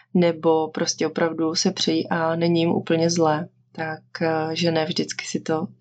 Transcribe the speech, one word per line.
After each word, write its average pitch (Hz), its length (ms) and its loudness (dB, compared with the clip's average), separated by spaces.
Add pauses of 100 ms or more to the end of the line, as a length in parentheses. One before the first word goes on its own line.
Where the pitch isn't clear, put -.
(140)
nebo 165 540 4
prostě 160 400 -2
opravdu 160 480 0
se 180 160 0
přejí 160 380 -2
a 165 260 0
není 170 240 2
jim 165 120 2
úplně 165 380 0
zlé, 165 400 0 (220)
tak, 160 500 -10
eh, 160 340 0
že 170 160 0
ne 160 140 0
vždycky - 400 -6
si - 140 -6
to 160 280 -2 (140)